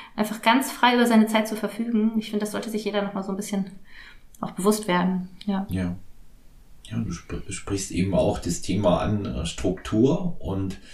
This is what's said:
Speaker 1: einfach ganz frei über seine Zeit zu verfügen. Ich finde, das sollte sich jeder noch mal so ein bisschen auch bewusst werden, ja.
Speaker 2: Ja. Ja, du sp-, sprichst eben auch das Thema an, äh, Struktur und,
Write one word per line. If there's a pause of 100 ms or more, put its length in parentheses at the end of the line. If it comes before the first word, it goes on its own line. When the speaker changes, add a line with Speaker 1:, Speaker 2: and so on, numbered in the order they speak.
(160)
Speaker 1:
einfach
ganz
frei
über
seine
Zeit
zu
verfügen.
Ich
finde,
das
sollte
sich
jeder
noch
mal
so
ein
bisschen (760)
auch
bewusst
werden, (180)
ja.
Speaker 2:
Ja. (880)
Ja,
du
sp-,
sprichst
eben
auch
das
Thema
an,
äh,
Struktur
und, (160)